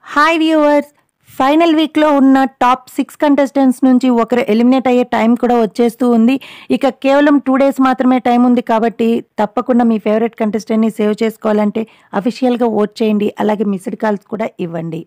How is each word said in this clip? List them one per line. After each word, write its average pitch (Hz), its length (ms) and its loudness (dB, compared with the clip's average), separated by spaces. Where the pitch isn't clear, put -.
హాయ్ 320 260 2
వ్యూవర్స్, 294 480 2
ఫైనల్ 311 400 2
వీక్‌లో 311 300 0
ఉన్న 269 180 4
టాప్ 254 200 0
సిక్స్ - 260 -8
కంటెస్టెంట్స్ 277 640 2
నుంచి 254 200 -2
ఒకరు 240 180 -2
ఎలిమినేట్ 247 380 2
అయ్యే 247 140 2
టైమ్ 226 180 0
కూడా 240 200 2
వచ్చేస్తూ 233 420 -2
ఉంది. 233 180 2
ఇక 254 160 -2
కేవలం 285 400 2
టూ 262 160 0
డేస్ 277 260 0
మాత్రమే 254 300 0
టైమ్ 240 220 2
ఉంది 247 220 0
కాబట్టి 226 360 -2
తప్పకుండా 240 500 0
మీ 220 140 0
ఫేవరెట్ 220 360 -2
కంటెస్టెంట్‌ని 220 580 -2
సేవ్ 214 240 0
చేసుకోవాలంటే 214 600 -2
అఫీషియల్‌గా 240 500 -2
ఓట్ 208 180 -4
చేయండి, 208 280 0
అలాగే 214 280 -2
మిస్డ్ 190 300 -10
కాల్స్ 214 320 -4
కూడా 220 140 -6
ఇవ్వండి. 165 400 -10